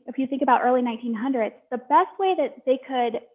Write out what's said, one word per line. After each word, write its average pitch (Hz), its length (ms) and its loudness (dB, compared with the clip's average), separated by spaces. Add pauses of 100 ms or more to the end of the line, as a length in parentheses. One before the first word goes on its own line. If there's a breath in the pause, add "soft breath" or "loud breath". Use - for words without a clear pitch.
if 247 120 -8
you 269 80 -2
think 269 160 -4
about 254 200 4
early 247 200 2
nineteen 233 320 -4
hundreds, 233 400 -2 (160)
the 247 80 -6
best 330 400 2
way 381 180 2
that 285 200 -2 (100)
they 262 200 2
could 240 340 -2 (140)